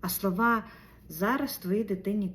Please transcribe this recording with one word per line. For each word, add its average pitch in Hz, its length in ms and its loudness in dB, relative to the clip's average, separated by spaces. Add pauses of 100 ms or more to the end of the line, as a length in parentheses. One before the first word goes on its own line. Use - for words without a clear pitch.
А 180 80 -4
слова 220 560 2 (420)
«зараз 226 500 0
твоїй 202 260 0
дитині 196 520 -2